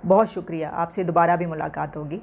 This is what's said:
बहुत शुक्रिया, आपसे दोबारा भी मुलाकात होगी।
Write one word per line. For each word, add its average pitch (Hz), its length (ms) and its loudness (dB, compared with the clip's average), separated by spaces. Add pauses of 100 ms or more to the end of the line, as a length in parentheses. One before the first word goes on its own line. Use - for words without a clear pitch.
बहुत 202 240 6
शुक्रिया, 165 420 -6
आपसे 170 340 -4
दोबारा 170 320 4
भी 175 100 -2
मुलाकात 156 500 -6
होगी। 151 260 -8